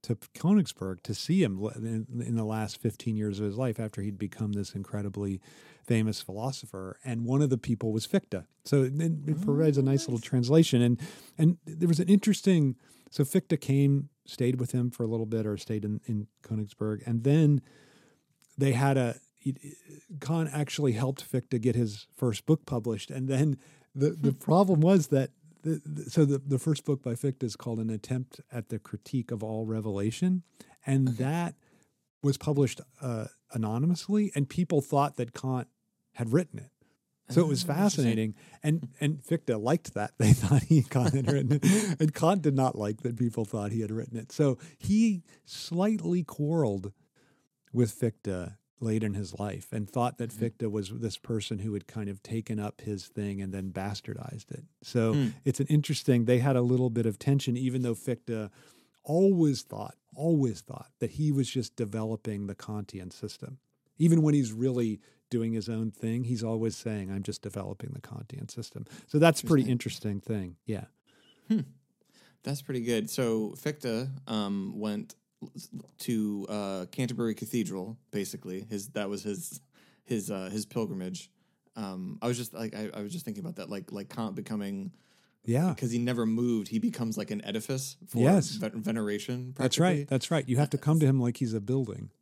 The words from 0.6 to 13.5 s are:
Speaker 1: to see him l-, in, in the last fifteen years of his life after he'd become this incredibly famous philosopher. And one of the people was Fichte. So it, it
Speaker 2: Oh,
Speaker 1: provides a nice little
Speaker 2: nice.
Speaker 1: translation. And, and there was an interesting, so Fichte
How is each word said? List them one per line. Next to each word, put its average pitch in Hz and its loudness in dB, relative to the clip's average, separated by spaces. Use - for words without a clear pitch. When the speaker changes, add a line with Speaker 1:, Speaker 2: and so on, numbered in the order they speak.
Speaker 1:
to 107 -6
see 185 2
him 98 2
l-, 110 -2
in, 113 -4
in 120 -2
the 113 0
last 110 -4
fifteen 110 -2
years 104 -2
of 107 -2
his 101 -4
life 123 -2
after 107 -6
he'd 101 -6
become 104 -4
this 101 -6
incredibly 101 -6
famous 110 2
philosopher. 98 -8
And 117 -4
one 135 2
of 139 2
the 127 2
people 113 -2
was 113 -2
Fichte. 101 -2
So 143 4
it, 131 -2
it 165 2
Speaker 2:
Oh, 196 -4
Speaker 1:
provides 147 4
a 135 4
nice 135 4
little 120 -2
Speaker 2:
nice. 113 -6
Speaker 1:
translation. 131 6
And, 120 4
and 165 4
there 160 0
was 160 4
an 175 0
interesting, 190 6
so 143 2
Fichte 175 0